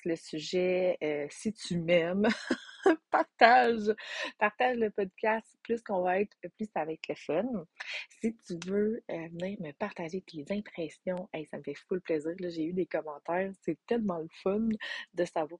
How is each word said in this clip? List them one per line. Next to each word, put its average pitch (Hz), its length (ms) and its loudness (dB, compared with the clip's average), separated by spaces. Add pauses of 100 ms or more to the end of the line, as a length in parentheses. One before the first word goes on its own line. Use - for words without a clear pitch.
le 170 100 0
sujet, 180 880 0
euh, 147 260 -2
si - 240 -4
tu - 240 -6
m'aimes, 175 480 4
<laughs> - 760 2 (100)
partage, 233 800 6 (460)
partage 247 380 2
le 226 120 2
podcast, 214 560 -2 (160)
plus 226 220 -2
qu'on 190 180 0
va 180 200 2
être, 208 140 -4 (220)
plus 214 160 -4
ça 160 120 -2
va 160 80 -4
être - 140 -10
le 147 80 -4
fun. 185 520 -2 (540)
Si 226 160 -2
tu - 280 -8
veux, 208 460 0
euh, 165 160 -8
venir 180 320 -6
me 156 140 -8
partager 190 480 -6
tes 147 280 -12
impressions, 185 840 -6
hey, 156 140 -6
ça - 100 -12
me 147 60 -14
fait 143 120 -6
full - 260 -4
plaisir. 160 380 -2
Là, 180 100 -4
j'ai 165 140 -4
eu 170 100 -2
des 185 120 0
commentaires, 165 640 -4 (100)
c'est - 240 -4
tellement 214 340 0
le 160 100 -8 (120)
fun 214 280 0 (440)
de 175 120 0
savoir 165 340 -4